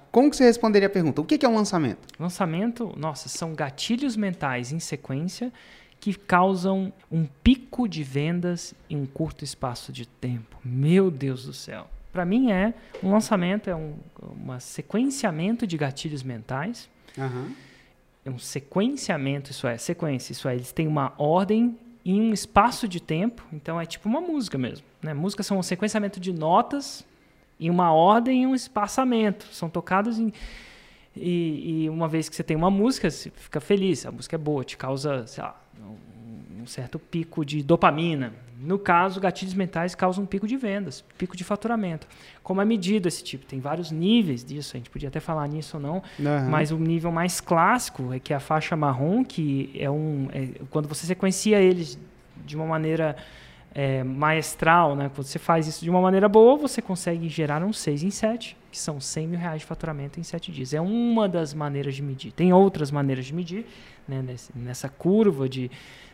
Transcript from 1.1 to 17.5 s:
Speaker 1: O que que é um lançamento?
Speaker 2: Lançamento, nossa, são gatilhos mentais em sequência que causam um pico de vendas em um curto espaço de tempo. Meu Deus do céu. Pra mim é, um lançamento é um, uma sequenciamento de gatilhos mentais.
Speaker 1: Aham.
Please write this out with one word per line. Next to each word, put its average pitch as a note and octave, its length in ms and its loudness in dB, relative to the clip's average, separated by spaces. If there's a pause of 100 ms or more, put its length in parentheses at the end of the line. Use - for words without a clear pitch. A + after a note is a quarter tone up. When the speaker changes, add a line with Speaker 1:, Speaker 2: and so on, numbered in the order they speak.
Speaker 1:
O - 20 -2
que C#4+ 140 2
que C#4 80 4
é A#3+ 40 6
um A3+ 60 4
lançamento? F3 440 0 (200)
Speaker 2:
Lançamento, F#3 800 -4
nossa, C#3+ 320 -6
são E3 240 -8
gatilhos A3 640 -2
mentais C#3+ 560 -2
em E3 60 -4
sequência E3 680 -6 (520)
que G3+ 120 -2
causam F#3+ 800 2 (180)
um E3 160 0 (160)
pico B3 460 4
de D#3+ 160 -6
vendas E3+ 720 -2 (160)
em D3+ 80 -4
um C#3 80 -4
curto D3 400 -6
espaço C3 480 -8
de B2+ 120 -12
tempo. A#2+ 600 -8
Meu D#3 440 4
Deus C3 360 -4
do C#3+ 80 -12
céu. - 340 -14 (240)
Pra F3+ 140 -4
mim A#3 260 4
é, G3 220 2 (280)
um F#3 80 0
lançamento G3+ 600 0
é F3 60 -4
um, D#3 180 -8 (280)
uma - 380 -12
sequenciamento A3 1080 -2
de E3 120 -2
gatilhos C#3+ 460 -4
mentais. C3 640 -8 (280)
Speaker 1:
Aham. C3+ 360 -6 (720)